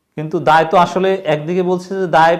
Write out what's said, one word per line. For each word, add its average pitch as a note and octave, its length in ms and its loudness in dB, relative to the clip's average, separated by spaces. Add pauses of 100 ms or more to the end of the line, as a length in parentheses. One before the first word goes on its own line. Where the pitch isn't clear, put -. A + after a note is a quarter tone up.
(160)
কিন্তু D#3 220 -6
দায় D#3 320 2
তো G3+ 60 2
আসলে F#3 380 2
একদিকে E3 480 -2
বলছে F3+ 380 -4
যে F#3 60 -2
দায় E3 340 4